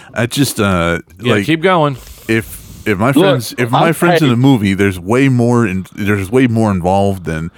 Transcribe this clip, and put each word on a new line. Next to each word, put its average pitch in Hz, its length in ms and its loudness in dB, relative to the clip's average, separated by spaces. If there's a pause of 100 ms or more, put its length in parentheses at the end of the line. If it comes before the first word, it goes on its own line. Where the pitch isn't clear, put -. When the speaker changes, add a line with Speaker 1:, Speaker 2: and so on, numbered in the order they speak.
(160)
Speaker 1:
I 117 100 -2
just, 131 340 -2
uh, 85 400 0 (220)
Speaker 2:
Yeah, 117 140 0
Speaker 1:
like, 104 100 -2
Speaker 2:
keep 160 160 -2
going. 160 340 0 (320)
Speaker 1:
if, - 600 -6
if 104 100 0
my 113 140 0
Speaker 3:
Look, 135 40 2
Speaker 1:
friends, 160 440 0
if 120 120 -2
my 160 180 2
Speaker 3:
I'm 165 40 0
Speaker 1:
friends 175 280 2
in 151 60 2
Speaker 3:
hey. 123 60 2
Speaker 1:
a 113 40 0
movie, 120 360 4
there's 95 260 0
way 120 300 2
more 120 380 2
in, 92 260 -4
there's 101 380 -4
way 127 160 2
more 113 240 0
involved 95 540 0
than 80 320 -6